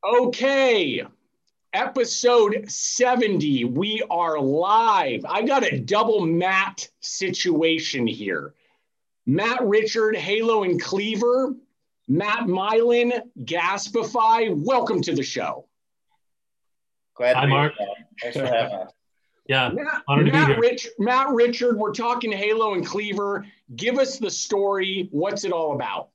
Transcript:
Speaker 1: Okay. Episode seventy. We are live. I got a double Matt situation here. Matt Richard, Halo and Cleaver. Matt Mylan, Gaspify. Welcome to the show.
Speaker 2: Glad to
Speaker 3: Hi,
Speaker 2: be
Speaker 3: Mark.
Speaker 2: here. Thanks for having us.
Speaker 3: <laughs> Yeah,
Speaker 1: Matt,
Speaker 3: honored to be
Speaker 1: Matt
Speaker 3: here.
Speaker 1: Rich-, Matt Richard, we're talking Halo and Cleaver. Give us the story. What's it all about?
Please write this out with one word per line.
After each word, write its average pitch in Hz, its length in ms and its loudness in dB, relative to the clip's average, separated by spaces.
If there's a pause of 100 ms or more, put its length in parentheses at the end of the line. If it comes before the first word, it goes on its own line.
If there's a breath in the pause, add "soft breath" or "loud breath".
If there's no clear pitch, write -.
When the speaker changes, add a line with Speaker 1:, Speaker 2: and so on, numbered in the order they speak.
Speaker 1:
Okay. 240 960 2 (720)
Episode 226 960 2
seventy. 196 920 0
We 185 480 -2
are 170 260 0
live. 170 880 2
I 196 180 -2
got 269 200 2
a 147 160 -2
double 196 460 2
Matt 190 640 0 (100)
situation 165 1040 -2
here. 95 480 -6 (720)
Matt 226 400 0
Richard, 214 520 2
Halo 214 460 0
and 180 180 0
Cleaver. 240 720 0 (540)
Matt 208 320 0
Mylan, 233 720 2 (320)
Gaspify. 208 1080 0
Welcome 196 500 0
to 156 120 -2
the 135 80 -2
show. 85 460 -6 (1500)
Speaker 2:
Glad 123 200 2
to 127 40 2
Speaker 3:
Hi, 139 60 2
Speaker 2:
be 147 40 4
Speaker 3:
Mark. 143 280 2
Speaker 2:
here. 101 100 -6 (340)
Thanks 120 160 -8
for 139 80 -4
having 117 300 -2
us. 92 220 -10
Speaker 3:
<laughs> - 40 -20 (440)
Yeah, 131 280 0
Speaker 1:
Matt, 294 340 -4
Speaker 3:
honored 143 200 4
to - 40 2
be 302 60 4
Speaker 1:
Matt 302 100 6
Speaker 3:
here. 220 120 2
Speaker 1:
Rich-, 240 280 0 (120)
Matt 254 300 2
Richard, 240 480 2
we're 208 160 -2
talking 240 380 -4
Halo 208 440 0
and 175 100 -4
Cleaver. 202 600 -4 (300 loud breath)
Give 240 240 -2
us 262 180 0
the 202 140 -4
story. 196 800 -2
What's 170 320 -4
it 190 80 -2
all 160 240 -2
about? 101 400 -8